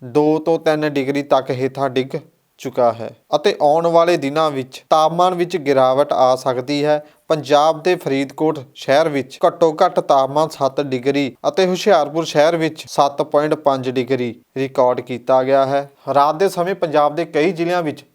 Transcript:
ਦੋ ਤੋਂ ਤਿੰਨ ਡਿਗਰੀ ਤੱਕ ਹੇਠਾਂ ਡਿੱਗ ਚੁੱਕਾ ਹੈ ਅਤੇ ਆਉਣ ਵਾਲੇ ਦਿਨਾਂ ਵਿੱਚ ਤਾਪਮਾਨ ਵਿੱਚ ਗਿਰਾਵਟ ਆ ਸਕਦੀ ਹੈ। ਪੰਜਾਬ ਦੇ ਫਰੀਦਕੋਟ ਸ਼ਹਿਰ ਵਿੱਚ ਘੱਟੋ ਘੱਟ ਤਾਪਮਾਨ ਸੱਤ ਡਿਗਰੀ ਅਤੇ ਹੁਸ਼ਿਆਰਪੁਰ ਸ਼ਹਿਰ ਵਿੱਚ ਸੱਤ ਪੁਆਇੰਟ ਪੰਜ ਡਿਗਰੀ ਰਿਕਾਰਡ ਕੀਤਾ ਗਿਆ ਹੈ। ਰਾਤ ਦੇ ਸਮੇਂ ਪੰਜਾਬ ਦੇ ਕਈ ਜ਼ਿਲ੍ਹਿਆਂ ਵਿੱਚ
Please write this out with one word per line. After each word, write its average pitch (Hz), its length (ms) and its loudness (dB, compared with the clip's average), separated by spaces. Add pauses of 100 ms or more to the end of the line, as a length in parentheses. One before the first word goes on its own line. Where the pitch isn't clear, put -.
ਦੋ 151 340 0
ਤੋਂ 160 200 -2
ਤਿੰਨ 151 300 0
ਡਿਗਰੀ 139 340 -2
ਤੱਕ 135 280 0
ਹੇਠਾਂ 131 400 -4
ਡਿੱਗ 131 280 -6 (420)
ਚੁੱਕਾ 123 320 0
ਹੈ 113 160 -12 (260)
ਅਤੇ 151 280 0
ਆਉਣ 156 240 2
ਵਾਲੇ 170 300 4
ਦਿਨਾਂ 147 340 -2
ਵਿੱਚ 131 400 -8
ਤਾਪਮਾਨ 170 440 2
ਵਿੱਚ 175 220 -4
ਗਿਰਾਵਟ 135 560 2
ਆ 131 240 4
ਸਕਦੀ 131 480 -4
ਹੈ। 151 200 0 (240)
ਪੰਜਾਬ 151 540 2
ਦੇ 180 140 2
ਫਰੀਦਕੋਟ 147 600 -2 (160)
ਸ਼ਹਿਰ 147 340 2
ਵਿੱਚ 135 380 -6
ਘੱਟੋ 170 260 2 (120)
ਘੱਟ 175 160 0
ਤਾਪਮਾਨ 147 480 2
ਸੱਤ 139 320 -2
ਡਿਗਰੀ 135 540 -2 (140)
ਅਤੇ 185 180 0
ਹੁਸ਼ਿਆਰਪੁਰ 165 580 0
ਸ਼ਹਿਰ 156 320 2
ਵਿੱਚ 156 320 -4
ਸੱਤ 139 340 0
ਪੁਆਇੰਟ 151 320 0
ਪੰਜ 135 360 -2
ਡਿਗਰੀ 123 440 -2 (220)
ਰਿਕਾਰਡ 131 440 0
ਕੀਤਾ 127 420 -2
ਗਿਆ 135 240 2
ਹੈ। 139 220 -4 (260)
ਰਾਤ 143 200 4
ਦੇ 190 140 0
ਸਮੇਂ 185 260 -4
ਪੰਜਾਬ 147 400 0
ਦੇ 165 100 -4
ਕਈ 160 280 0
ਜ਼ਿਲ੍ਹਿਆਂ 170 300 -2
ਵਿੱਚ 147 220 -8 (100)